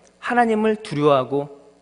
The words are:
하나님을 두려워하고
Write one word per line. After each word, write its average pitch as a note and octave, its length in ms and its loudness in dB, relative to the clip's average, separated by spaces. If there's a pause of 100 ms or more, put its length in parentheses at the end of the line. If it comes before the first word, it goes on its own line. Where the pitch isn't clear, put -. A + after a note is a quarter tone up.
(180)
하나님을 A3 600 0
두려워하고 C#3+ 1040 -2